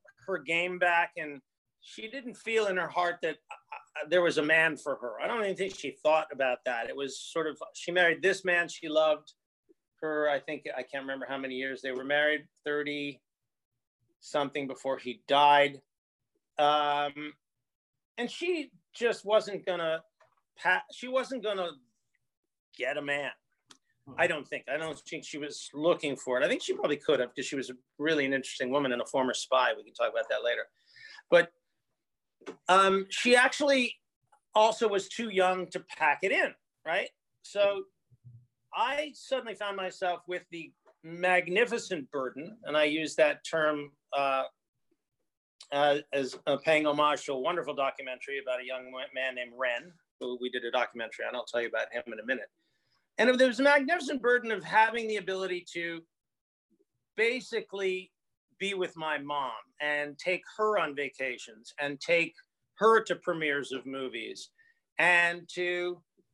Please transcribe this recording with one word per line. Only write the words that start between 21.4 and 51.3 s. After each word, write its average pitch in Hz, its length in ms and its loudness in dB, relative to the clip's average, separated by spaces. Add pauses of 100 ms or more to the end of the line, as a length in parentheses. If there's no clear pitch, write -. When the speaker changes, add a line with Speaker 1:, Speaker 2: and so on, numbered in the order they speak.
Speaker 1:
gonna 190 260 -4 (1080)
get 131 180 -4
a 147 60 -4
man. 143 280 -4 (760)
Speaker 2:
Hmm. 131 100 -18
Speaker 1:
I 170 100 4
don't 151 200 -6
think, 131 240 -8
I 147 60 0
don't 156 220 -6
think 156 240 -12
she - 140 -12
was 143 360 -10
looking 151 420 0
for 127 240 -2
it. 143 40 4
I 170 40 2
think 269 140 -2
she 381 120 -2
probably 151 220 0
could 143 240 2
have, 123 140 -4
'cause 131 120 -6
she 143 100 -6
was 127 140 -6 (280)
really 147 260 0
an 135 80 0
interesting 131 380 -2
woman 139 220 0
and 120 100 -2
a - 40 -10
former 127 280 0
spy. 127 420 2
We 107 80 -14
can 113 100 -20
talk 117 160 0
about 110 200 -2
that 117 140 -2
later. 120 220 -2 (640)
But, 170 200 6 (1160)
um, 190 400 6
she 247 280 4
actually 262 580 4 (580)
also 220 360 4
was 196 200 0
too 233 200 -6
young 185 420 2
to 180 80 -8 (180)
pack 147 260 2
it 196 100 0
in, 311 200 0 (320)
right? 170 240 -2 (340)
So 101 420 0 (920)
I 233 400 -2
suddenly 233 400 -6
found 202 220 -6
myself 180 500 -4
with 180 240 -6
the 170 220 -14 (320)
magnificent 175 1080 0
burden, 135 540 -8
and 147 120 -2
I 151 80 6
use 151 300 0
that 151 300 4
term, 151 480 0 (200)
uh, 135 320 0 (1300)
uh, 143 280 4 (140)
as, 139 240 -4 (120)
uh, 143 160 2
paying 156 220 4
homage 147 400 2
to 143 80 -4
a 127 40 -4
wonderful 151 360 -4
documentary 135 640 -6
about 127 200 -4
a 127 40 -12
young 127 260 -10
ma-, 131 240 -12
man 131 220 -4
named 120 200 -10
Ren, 123 360 -2 (260)
who 123 220 -6
we 123 100 -4
did 123 140 -4
a 117 80 -6
documentary 117 540 -2
on. 117 100 -6